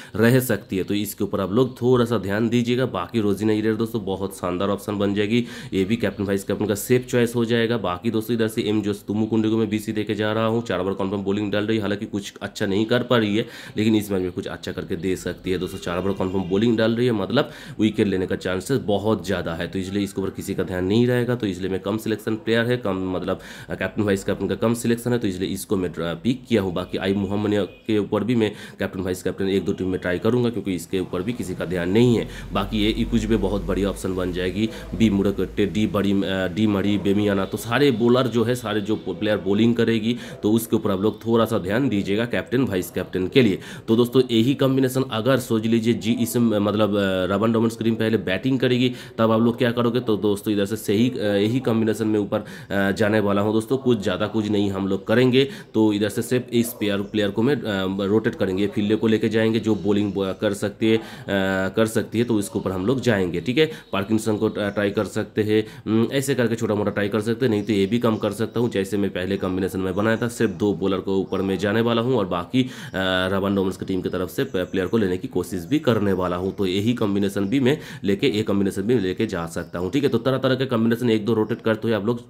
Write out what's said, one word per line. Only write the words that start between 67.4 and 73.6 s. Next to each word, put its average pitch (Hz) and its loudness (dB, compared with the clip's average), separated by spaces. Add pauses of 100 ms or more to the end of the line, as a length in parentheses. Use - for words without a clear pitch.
हैं, 113 4
नहीं 104 2
तो 104 -2
ये 98 4
भी 117 2
कम 117 2
कर 101 0
सकता 110 -4
हूँ, 117 0
जैसे 98 -2
मैं 98 2
पहले 95 -2
कॉम्बिनेशन 92 -2
में 92 -2
बनाया 110 2
था, 120 -2
सिर्फ 113 0
दो 98 0
बॉलर 95 0
को 95 -2
ऊपर 95 -2
में 95 0
जाने 104 0
वाला 117 2
हूँ 127 0
और 98 0
बाकी, 90 0
अ, 127 -2 (640)
रवन 98 0
डोमन्स 95 0